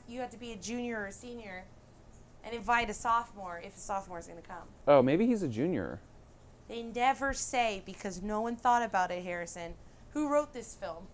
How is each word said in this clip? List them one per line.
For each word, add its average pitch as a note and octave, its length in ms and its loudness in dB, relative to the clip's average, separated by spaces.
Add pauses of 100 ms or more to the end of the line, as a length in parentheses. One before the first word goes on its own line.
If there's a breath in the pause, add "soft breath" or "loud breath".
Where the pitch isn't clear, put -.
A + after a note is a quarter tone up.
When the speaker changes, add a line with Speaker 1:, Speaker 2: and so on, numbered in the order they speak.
Speaker 1:
you A#3+ 140 -10
have B3 100 -6
to A#3 60 -16
be A#3 140 -10
a A3+ 40 -8
junior A3+ 460 -4
or G3+ 60 -6
a G3+ 40 -10
senior G#3+ 540 -12 (760)
and A3 100 -10
invite A#3 360 2
a G#3+ 40 -4
sophomore G#3 720 -2
if G3+ 120 -14
a - 40 -18
sophomore G3 400 -6
is E3+ 80 -12
gonna E3+ 140 -16
come? F3 260 -14 (200)
Speaker 2:
Oh, C#3+ 140 12
maybe D#3 240 6
he's A#3 180 4
a D3+ 40 2
junior. A2+ 520 0 (680)
Speaker 1:
They A#3 160 -8
never B3+ 500 2
say A3+ 540 0
because F#3 340 -8
no G#3+ 200 -2
one A#3 140 -2
thought A#3+ 280 4
about F#3 280 2
it, F3+ 120 -6
Harrison. F3 500 -8 (400 soft breath)
Who D4 160 0
wrote D4 240 2
this - 220 -12
film? F3 380 -10